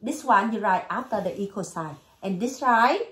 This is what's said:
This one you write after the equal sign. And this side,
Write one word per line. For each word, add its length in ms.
This 240
one 260
you 80
write 300
after 320
the 180
equal 240
sign. 340
And 180
this 180
side, 420